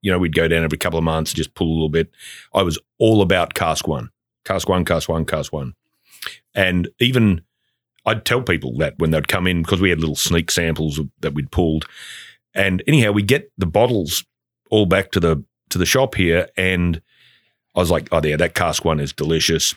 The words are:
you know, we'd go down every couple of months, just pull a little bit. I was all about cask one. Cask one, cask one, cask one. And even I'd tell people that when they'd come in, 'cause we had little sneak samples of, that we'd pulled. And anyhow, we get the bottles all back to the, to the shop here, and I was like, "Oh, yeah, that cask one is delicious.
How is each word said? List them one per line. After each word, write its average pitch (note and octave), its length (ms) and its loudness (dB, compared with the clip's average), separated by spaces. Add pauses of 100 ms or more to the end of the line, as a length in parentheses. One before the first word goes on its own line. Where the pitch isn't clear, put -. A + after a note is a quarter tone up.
you G2 100 0
know, F2+ 60 2
we'd F2 160 0
go E2 140 2
down E2 160 2
every D#2 140 -4
couple E2 200 -2
of E2 60 0
months, D#2+ 280 -2
just D#2 220 -6
pull F2 140 -2
a D#2+ 60 0
little D#2+ 140 0
bit. E2 220 0 (440)
I G2 80 2
was E2 160 -2 (200)
all A2 240 4
about F2 320 2
cask D#2 340 -2
one. D2 220 -6 (340)
Cask F#2+ 240 -4
one, F2+ 160 2
cask E2 240 -2
one, E2 160 -2
cask D2+ 280 -6
one. C#2 220 -8 (800)
And F2+ 340 0 (120)
even A#2 420 2 (640)
I'd A2 200 -2
tell B2 180 0
people C2 360 -2
that D2+ 200 -2
when D#2+ 120 0
they'd D#2 180 0
come F2+ 180 0
in, F2 180 0
'cause F2+ 160 0
we F#2+ 100 4
had D#2+ 100 0
little D#2+ 140 -2
sneak E2+ 360 -2
samples D#2 480 -2
of, C#2+ 100 -6 (120)
that D2 140 -6
we'd C#2+ 160 -6
pulled. D#2+ 360 0 (680)
And F#2+ 320 0
anyhow, C3 240 4
we G#2 120 2
get B2+ 360 0
the F3 80 0
bottles G2+ 580 0 (460)
all G#2+ 160 4
back F#2+ 260 2
to G2 80 2
the, E2 220 0 (280)
to - 80 -4
the F2 80 2
shop C3+ 280 2
here, F2 420 2
and F2 460 0 (720)
I - 60 0
was F2 100 2
like, D#2+ 220 0
"Oh, E2 100 2
yeah, D2+ 140 0
that E2+ 180 0
cask E2+ 300 -2
one D#2+ 160 2
is C#2+ 120 -4
delicious. D#2+ 640 -2